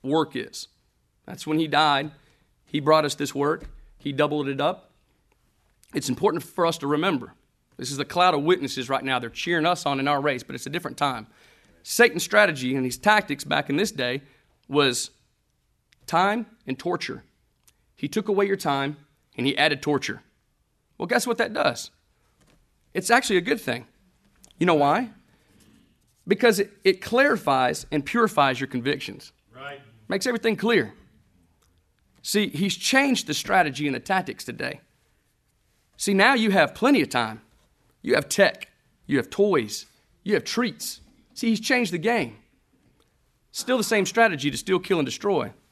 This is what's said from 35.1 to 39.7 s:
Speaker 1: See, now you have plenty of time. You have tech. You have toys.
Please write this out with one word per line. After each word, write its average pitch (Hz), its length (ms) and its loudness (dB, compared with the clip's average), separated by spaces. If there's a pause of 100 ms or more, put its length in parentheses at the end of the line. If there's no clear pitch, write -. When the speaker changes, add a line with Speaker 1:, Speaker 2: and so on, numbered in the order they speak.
Speaker 1:
See, 202 160 0
now 208 180 6
you 226 200 2
have 175 220 4
plenty 254 280 4
of - 80 -4
time. 113 320 -2 (580)
You - 140 0
have 143 160 0
tech. - 380 2 (380)
You 139 120 0
have 113 100 -2
toys. 170 560 0 (380)